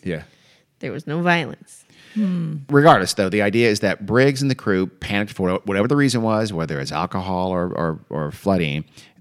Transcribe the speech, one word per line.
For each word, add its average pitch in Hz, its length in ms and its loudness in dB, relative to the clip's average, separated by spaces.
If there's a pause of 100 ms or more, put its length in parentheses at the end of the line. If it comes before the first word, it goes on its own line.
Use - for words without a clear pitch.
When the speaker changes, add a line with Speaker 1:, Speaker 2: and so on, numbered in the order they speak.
Speaker 1:
Yeah. 82 200 -6 (560)
Speaker 2:
there - 120 -8
was - 160 -10
no 156 140 -4
violence. - 640 -4 (320)
Speaker 3:
Hmm. 175 420 -2 (120)
Speaker 1:
Regardless, 143 440 6
though, 95 160 0
the 104 120 0
idea 110 280 2
is 104 120 0
that 98 240 -2
Briggs 127 360 2
and 139 80 0
the 127 60 0
crew 95 320 0
panicked 101 460 -6
for 92 220 -2 (100)
whatever 101 220 0
the 143 80 2
reason 127 260 2
was, 110 300 0
whether 80 280 -4
it's 69 120 -6
alcohol 90 600 -4
or, 90 160 -2 (100)
or, 80 220 -4 (100)
or 76 220 -6
flooding. 78 540 0 (360)